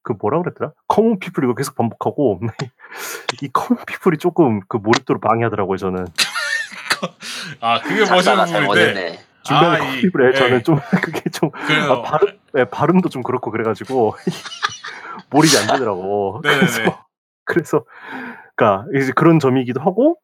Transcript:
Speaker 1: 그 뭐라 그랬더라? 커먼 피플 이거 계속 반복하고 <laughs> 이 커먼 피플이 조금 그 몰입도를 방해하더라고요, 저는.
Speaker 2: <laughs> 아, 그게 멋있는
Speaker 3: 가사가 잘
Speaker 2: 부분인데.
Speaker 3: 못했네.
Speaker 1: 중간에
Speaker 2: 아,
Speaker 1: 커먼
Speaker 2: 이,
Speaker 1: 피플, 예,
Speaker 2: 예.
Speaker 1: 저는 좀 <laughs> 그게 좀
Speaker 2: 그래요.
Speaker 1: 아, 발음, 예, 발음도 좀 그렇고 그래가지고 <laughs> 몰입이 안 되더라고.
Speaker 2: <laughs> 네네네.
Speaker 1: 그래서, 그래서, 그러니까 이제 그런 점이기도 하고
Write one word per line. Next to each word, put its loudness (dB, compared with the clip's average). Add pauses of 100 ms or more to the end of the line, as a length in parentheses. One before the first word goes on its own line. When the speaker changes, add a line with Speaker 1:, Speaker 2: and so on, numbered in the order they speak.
Speaker 1:
그 -6
뭐라 0
그랬더라? -6 (140)
커먼 2
피플 -4
이거 2
계속 -8
반복하고 -2
<laughs> -10
이 -8
커먼 -2
피플이 0
조금 2
그 -4
몰입도를 2
방해하더라고요, 0
저는. -4
Speaker 2:
<laughs> -8
아, 2
그게 -2
멋있는 4
Speaker 3:
가사가 4
잘 -2
Speaker 2:
부분인데. 4
Speaker 3:
못했네. -6 (240)
Speaker 1:
중간에 4
Speaker 2:
아, 0
Speaker 1:
커먼 -4
Speaker 2:
이, 0
Speaker 1:
피플, 2
예, 6
Speaker 2:
예. 4
Speaker 1:
저는 4
좀 2 (120)
<laughs> 2
그게 -6
좀 -2
Speaker 2:
그래요. 0
Speaker 1:
아, 2
발음, 0 (200)
예, 4
발음도 2
좀 -6
그렇고 -4
그래가지고 0 (100)
<laughs> -10
몰입이 4
안 0
되더라고. -2
Speaker 2:
<laughs> -12
네네네. 2
Speaker 1:
그래서, -2 (400)
그래서, -2 (680)
그러니까 2 (100)
이제 0
그런 4
점이기도 0
하고 2